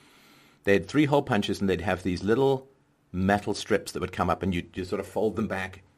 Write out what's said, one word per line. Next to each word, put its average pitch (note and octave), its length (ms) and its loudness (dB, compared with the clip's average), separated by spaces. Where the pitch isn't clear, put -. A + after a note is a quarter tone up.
they G2 80 4
had F#2 160 4
three D3+ 180 2
hole C#3+ 180 2
punches G#2 360 0
and G2 100 0
they'd E2+ 120 0
have F#2 220 -2
these F2+ 200 -2
little C3 460 2
metal G2+ 420 0
strips - 380 -2
that - 80 -8
would F2+ 140 -4
come F2+ 160 0
up E2+ 140 0
and F2+ 120 0
you'd, - 220 -6
you F#2 80 -4
sort G2 160 -4
of F#2+ 60 -12
fold G#2 280 -2
them G#2+ 140 -2
back F#2+ 320 -8